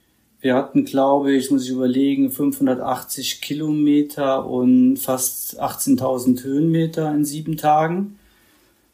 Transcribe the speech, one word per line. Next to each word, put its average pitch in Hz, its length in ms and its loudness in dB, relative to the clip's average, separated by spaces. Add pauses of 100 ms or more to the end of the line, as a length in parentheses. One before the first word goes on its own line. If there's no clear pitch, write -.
(400)
wir 127 140 2
hatten, 135 320 0
glaube 139 480 2
ich, 127 160 0
muss 131 140 0
ich 127 60 -8
überlegen, 131 600 0
fünfhundertachtzig 131 1120 -4
Kilometer 147 1040 0
und 127 500 4
fast - 640 -6
achtzehntausend 131 840 0
Höhenmeter 160 720 0
in 147 120 0
sieben 151 320 -6
Tagen. 160 600 0 (760)